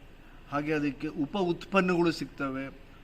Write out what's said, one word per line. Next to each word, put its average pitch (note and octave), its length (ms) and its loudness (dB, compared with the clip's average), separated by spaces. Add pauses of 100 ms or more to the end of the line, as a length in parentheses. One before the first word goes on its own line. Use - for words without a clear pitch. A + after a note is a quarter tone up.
(520)
ಹಾಗೆ D3 200 0
ಅದಕ್ಕೆ D3 340 -2
ಉಪ D3 320 -4
ಉತ್ಪನ್ನಗಳು F3 760 2
ಸಿಗ್ತವೆ, C3+ 760 -6 (180)